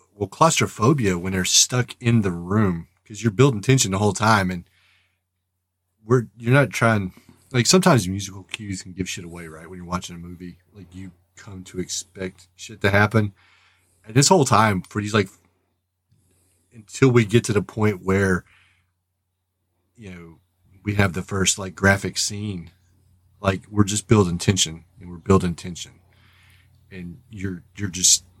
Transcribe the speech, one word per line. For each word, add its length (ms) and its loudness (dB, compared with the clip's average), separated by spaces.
well, 160 -6
claustrophobia 880 2
when 160 -6
they're 120 -2
stuck 540 0
in 220 2
the 100 0
room, 560 0
'cause 200 -10
you're 80 0
building 300 2
tension 300 2
the 60 -2
whole 160 2
time, 380 2
and 140 -8
we're, 220 -2
you're 160 -4
not 180 2
trying, 420 0
like, 140 0
sometimes 420 4
musical 360 -8
cues 400 -10
can 100 -18
give 160 -6
shit 160 -12
away, 220 -16
right? 220 -18
When 80 -18
you're 80 -16
watching 300 -8
a 40 -16
movie, 380 -16
like, 200 -20
you 180 -16
come 300 -16
to 140 -10
expect 760 -10
shit 260 -18
to 100 2
happen. 420 4
And 100 -8
this 120 6
whole 180 6
time, 360 4
for 200 -8
these, 120 -6
like, 160 2
until 380 0
we 140 4
get 180 2
to 100 -2
the 80 2
point 420 -2
where, 400 2
you 140 -18
know, 300 -18
we 120 -2
have 180 2
the 80 -6
first, 380 -2
like, 160 -10
graphic 420 2
scene, 540 -8
like, 300 -2
we're 140 2
just 240 -6
building 320 4
tension, 460 -2
and 120 -18
we're 60 -14
building 360 2
tension. 460 -14
And 300 -16
you're, 320 -8
you're 120 -6
just, 360 0